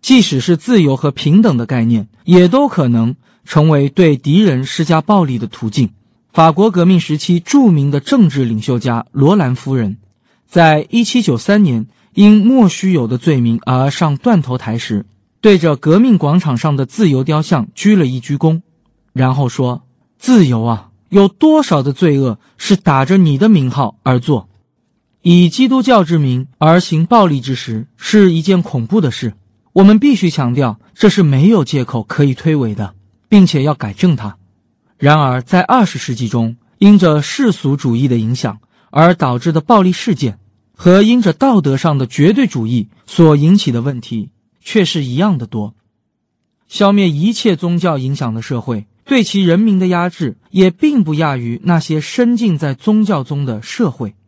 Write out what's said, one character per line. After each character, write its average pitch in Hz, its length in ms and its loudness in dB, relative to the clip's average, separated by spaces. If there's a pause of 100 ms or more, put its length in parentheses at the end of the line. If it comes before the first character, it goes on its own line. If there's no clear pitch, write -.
即 262 180 4
使 139 200 -2
是 170 160 -2
自 220 260 0
由 139 140 0
和 143 140 -4
平 151 300 0
等 175 160 2
的 117 80 -4
概 120 200 -4
念， 113 240 -2 (160)
也 180 240 4
都 269 180 2
可 143 220 -2
能 117 260 -2 (300)
成 156 240 0
为 143 220 2
对 156 260 2
敌 151 260 0
人 135 220 0
施 - 180 -8
加 160 180 0
暴 196 240 0
力 131 140 -4
的 107 80 -8
途 110 220 -10
径。 113 220 -2 (420)
法 165 180 4
国 196 200 0
革 175 160 0
命 185 120 4
时 151 200 -4
期 175 200 -2
著 254 300 2
名 143 220 0
的 143 100 -2
政 240 260 2
治 131 200 -2
领 110 160 -4
袖 123 160 -4
家 117 340 -4
罗 147 240 2
兰 131 180 0
夫 135 200 -8
人， 113 240 -4 (500)
在 156 400 2
一 233 160 0
七 247 160 -2
九 143 160 -2
三 208 260 0
年 123 240 -2 (280)
因 208 320 6
莫 247 200 4
须 185 260 -2
有 131 140 0
的 120 120 -4
罪 143 220 0
名 117 260 0
而 131 240 0
上 147 260 -2
断 220 240 0
头 123 160 -6
台 117 220 -8
时， 104 260 -6 (380)
对 202 160 4
着 151 180 0
革 160 240 2
命 240 160 4
广 160 240 0
场 139 160 -4
上 147 180 -2
的 135 120 0
自 202 240 0
由 131 120 0
雕 156 200 -2
像 135 320 -2
鞠 208 200 0
了 170 120 2
一 127 140 -6
鞠 139 180 -6
躬， 160 240 0 (500)
然 127 220 0
后 135 160 -2
说 123 320 -6 (360)
：“自 226 280 2
由 117 160 -2
啊， 113 260 -4 (220)
有 196 180 4
多 311 340 2
少 151 200 -2
的 135 100 -4
罪 143 260 0
恶 123 200 -2 (180)
是 - 180 0
打 147 300 0
着 190 140 2
你 156 180 2
的 214 140 2
名 139 200 2
号 127 320 -6
而 127 160 0
做？” 123 300 -4 (720)
以 175 300 4
基 254 180 0
督 262 140 0
教 220 200 2
之 165 140 -2
名 131 300 -2 (100)
而 165 240 4
行 165 240 -2
暴 214 220 2
力 143 120 -2
之 127 160 -6
时， 113 320 -8 (120)
是 196 340 4
一 165 80 -2
件 175 220 0
恐 123 240 -6
怖 214 120 -2
的 147 120 0
事。 113 240 -8 (380)
我 190 120 4
们 208 160 6
必 277 160 2
须 180 120 -2
强 127 240 -2
调， 123 280 -4 (140)
这 214 140 2
是 190 140 2
没 143 260 2
有 196 160 2
借 131 200 -6
口 113 180 -8
可 - 220 -2
以 135 100 -2
推 156 220 -4
诿 113 180 -4
的， 98 180 -10 (360)
并 196 180 6
且 139 160 -2
要 147 100 -2
改 104 200 -8
正 170 240 -2
它。 104 200 -12 (600)
然 143 180 2
而， 127 260 -2
在 180 200 0
二 247 240 2
十 - 100 -10
世 131 160 -8
纪 117 160 -6
中， 117 280 -4 (220)
因 202 200 6
着 151 240 2
世 233 300 -2
俗 139 240 -4
主 123 180 -4
义 127 140 -2
的 120 100 0
影 113 160 -4
响 104 240 -8 (320)
而 170 240 2
导 127 240 -4
致 165 140 -4
的 156 80 0
暴 214 200 2
力 185 120 0
事 - 200 -4
件， 123 240 -4 (380)
和 190 300 4
因 240 180 2
着 180 100 0
道 247 280 0
德 135 160 -2
上 151 200 -2
的 131 120 -2
绝 156 240 2
对 240 160 0
主 113 180 -6
义 113 220 -4 (180)
所 156 300 4
引 160 200 2
起 170 140 -2
的 117 100 -4
问 127 200 -8
题， 110 300 -10 (300)
却 208 240 -2
是 156 200 -6
一 123 100 -8
样 175 240 -2
的 117 80 -10
多。 104 260 -10 (920)
消 202 240 0
灭 202 180 2
一 160 240 -2
切 202 220 -2
宗 175 240 -4
教 160 180 -2
影 135 200 -6
响 117 180 -8
的 113 80 -8
社 123 180 -8
会， 107 280 -8 (160)
对 254 180 0
其 196 220 -2
人 175 160 2
民 214 180 0
的 185 80 -2
压 180 220 -4
制 165 280 -8 (140)
也 185 180 2
并 254 360 0
不 156 100 -4
亚 147 220 -2
于 120 260 -8
那 170 160 0
些 156 220 -4
深 240 360 -2
浸 202 220 -2
在 139 160 -4
宗 214 300 0
教 180 180 -2
中 143 240 -6
的 110 160 -8
社 214 260 -4
会。 120 280 -10 (120)